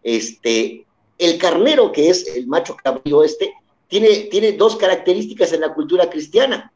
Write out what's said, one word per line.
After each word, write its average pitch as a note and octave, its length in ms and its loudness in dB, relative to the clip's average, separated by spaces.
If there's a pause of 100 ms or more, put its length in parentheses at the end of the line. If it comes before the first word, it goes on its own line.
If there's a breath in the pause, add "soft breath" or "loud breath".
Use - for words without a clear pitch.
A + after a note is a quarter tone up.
Este, A2+ 800 -4 (360)
el E3+ 180 0
carnero, G3 540 2
que D3+ 180 2
es - 260 0
el B2 120 -8
macho D#3+ 280 -4
cabrío C#3+ 480 0
este, D3+ 300 -2 (340)
tiene, G#3+ 220 2 (220)
tiene G#3 220 0
dos G#3+ 220 2
características F#3 760 0
en D#3+ 80 -2
la D#3 140 -4
cultura E3 340 0
cristiana. G3 680 -2